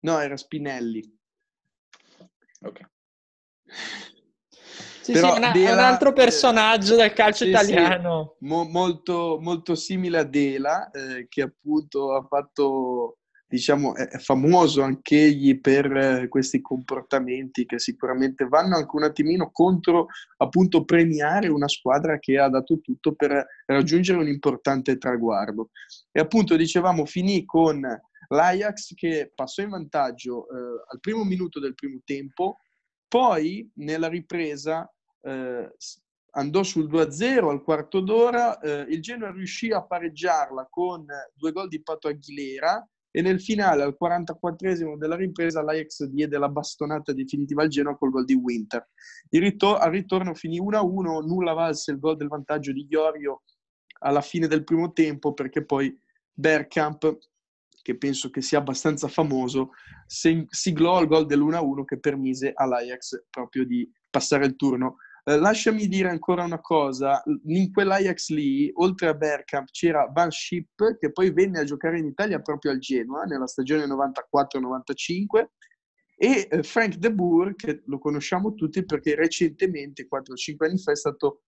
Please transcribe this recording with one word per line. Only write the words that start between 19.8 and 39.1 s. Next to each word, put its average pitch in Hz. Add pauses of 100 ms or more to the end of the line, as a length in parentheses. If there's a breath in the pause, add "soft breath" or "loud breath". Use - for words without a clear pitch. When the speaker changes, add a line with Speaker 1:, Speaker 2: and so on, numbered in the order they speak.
Speaker 1:
appunto, 170
premiare 165
una 147
squadra 147
che 135
ha 139
dato 135
tutto 151
per 214 (200 soft breath)
raggiungere 170
un 156
importante 135
traguardo. 113 (420 loud breath)
E -
appunto, 165
dicevamo, 165
finì 185
con 160 (480 soft breath)
l'Ajax 185
che 160
passò 135
in 208
vantaggio, 135
eh, 123
al 131
primo 220
minuto 185
del 135
primo 135
tempo, 139 (480)
poi 208
nella 160
ripresa... 160 (300)
Eh, 127
s-, - (300)
andò 147
sul 160
due 160
a 151
zero 208
al 143
quarto 156
d'ora, 233
eh, 147
il 160
Genoa 220